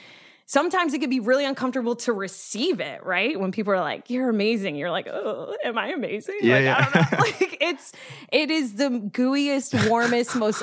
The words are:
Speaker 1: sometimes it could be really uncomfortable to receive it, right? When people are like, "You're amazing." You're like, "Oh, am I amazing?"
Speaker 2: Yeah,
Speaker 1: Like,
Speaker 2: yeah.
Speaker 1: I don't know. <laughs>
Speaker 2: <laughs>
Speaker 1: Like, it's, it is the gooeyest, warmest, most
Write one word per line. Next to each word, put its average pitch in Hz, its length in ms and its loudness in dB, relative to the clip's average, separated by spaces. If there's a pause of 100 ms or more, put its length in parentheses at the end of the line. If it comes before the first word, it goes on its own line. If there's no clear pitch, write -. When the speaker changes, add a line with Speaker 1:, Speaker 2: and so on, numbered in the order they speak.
(460)
Speaker 1:
sometimes 330 480 2
it 285 60 -2
could 269 100 -2
be 262 100 0
really 254 240 4
uncomfortable 254 500 -2
to 233 180 -2
receive 202 680 -2
it, 135 240 -8
right? 190 340 0
When 190 140 -2
people 202 200 0
are 190 80 2
like, 139 280 -4
"You're 254 220 0
amazing." 202 460 0
You're 160 140 -4
like, 165 180 -4
"Oh, 214 460 -6 (100)
am 226 140 -4
I 208 100 -2
amazing?" 269 540 -6
Speaker 2:
Yeah, 120 120 6
Speaker 1:
Like, 135 100 4
Speaker 2:
yeah. 131 140 2
Speaker 1:
I - 60 4
don't 165 280 4
know. - 60 -2
<laughs> - 20 -
Speaker 2:
<laughs> - 200 0
Speaker 1:
Like, 349 200 -2
it's, 330 320 -4 (400)
it 294 180 4
is 277 240 0
the 269 140 2
gooeyest, 254 1000 0
warmest, 240 480 2
most 214 260 0